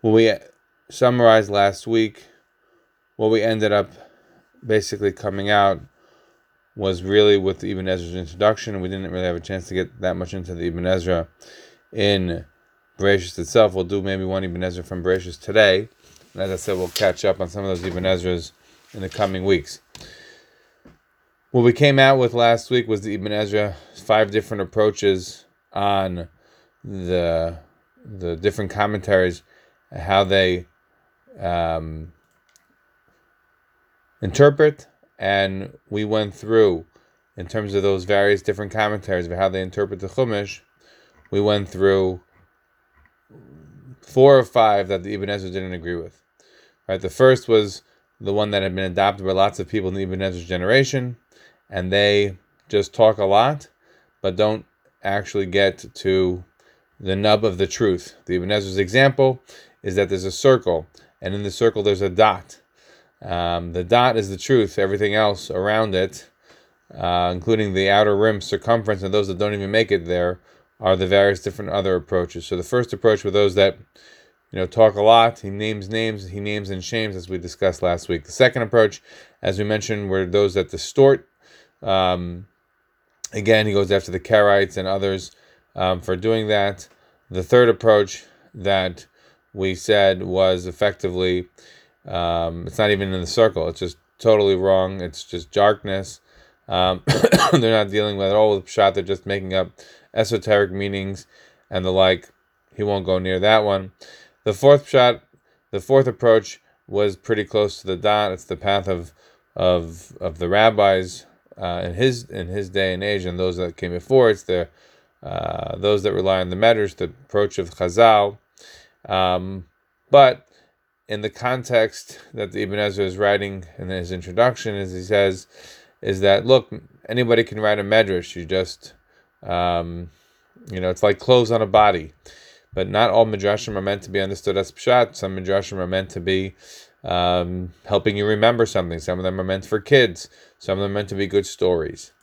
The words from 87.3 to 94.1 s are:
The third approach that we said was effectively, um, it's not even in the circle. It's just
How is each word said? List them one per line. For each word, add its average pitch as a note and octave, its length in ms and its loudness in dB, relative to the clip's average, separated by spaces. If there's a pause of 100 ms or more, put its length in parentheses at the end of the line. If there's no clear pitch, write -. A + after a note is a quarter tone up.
The F2+ 120 -6
third B2 260 6
approach G#2+ 560 2 (280)
that F#2+ 540 -4 (460)
we F#2+ 220 -4
said G2 460 2
was F#2 440 0
effectively, F2+ 800 -2 (580)
um, E2+ 600 -4
it's - 100 -14
not G#2 140 2
even G2 220 -2
in F#2 80 -4
the E2+ 60 -8
circle. F2+ 420 0
It's - 100 -12
just F2 180 -8 (220)